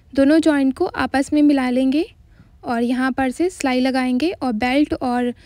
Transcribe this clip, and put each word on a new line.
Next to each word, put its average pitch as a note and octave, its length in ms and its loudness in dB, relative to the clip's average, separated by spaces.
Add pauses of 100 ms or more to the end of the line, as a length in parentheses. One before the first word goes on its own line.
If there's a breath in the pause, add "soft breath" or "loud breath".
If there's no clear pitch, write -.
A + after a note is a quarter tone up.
(160 soft breath)
दोनों C#4 240 4
जॉइंट C#4 340 2
को F4 120 -2
आपस C4 480 -2
में D4+ 80 2
मिला C#4 280 2
लेंगे C4 420 0 (520 soft breath)
और A#3+ 200 -2
यहाँ B3+ 280 -2
पर C4 200 -2
से E4+ 180 -2
सिलाई B3+ 300 -2
लगाएंगे B3+ 520 0
और B3+ 220 -6
बेल्ट B3 400 0
और B3 400 -2 (120)